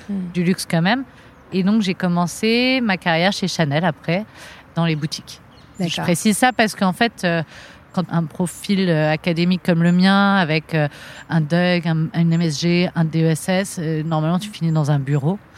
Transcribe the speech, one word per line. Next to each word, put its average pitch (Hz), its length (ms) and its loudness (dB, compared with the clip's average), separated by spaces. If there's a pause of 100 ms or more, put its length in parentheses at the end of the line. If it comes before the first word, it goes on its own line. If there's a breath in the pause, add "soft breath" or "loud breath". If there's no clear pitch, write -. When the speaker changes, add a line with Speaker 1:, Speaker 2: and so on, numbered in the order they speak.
Speaker 1:
Mhm. 185 240 -6
Speaker 2:
du 175 100 0
luxe 180 260 0
quand 165 120 0
même. 233 240 0 (460 loud breath)
Et 190 120 -2
donc, 214 180 2
j'ai 185 140 -2
commencé 226 880 0
ma 190 160 0
carrière 175 340 2
chez 190 160 -4
Chanel 151 380 0
après, 175 400 -2 (480 loud breath)
dans 165 100 0
les 160 120 0
boutiques. - 440 -10 (400)
Je 180 60 -2
Speaker 1:
D'accord. 160 180 -6
Speaker 2:
précise 180 320 2
ça 254 160 4
parce 220 220 0
qu'en 185 180 0
fait, - 320 -2
euh, 170 180 0 (520 loud breath)
quand 180 160 -2
un 165 140 0
profil, 190 680 -4
euh, 156 200 2
académique 175 540 0
comme 165 180 2
le 175 80 4
mien, 196 440 4
avec, 160 400 0
euh, 151 140 2 (420 loud breath)
un 165 100 2
dug, 170 480 0
un, 160 240 0
une 165 220 2
M 170 80 2
S 156 180 -2
G, 175 340 2
un 165 120 0
D 160 160 0
E 160 80 4
S - 180 -2
S, 190 320 -2
euh, 156 220 -4
normalement, 160 360 0
tu 214 120 -8
finis 165 220 -2
dans 151 180 2
un 147 80 2
bureau. 143 400 -2 (200 loud breath)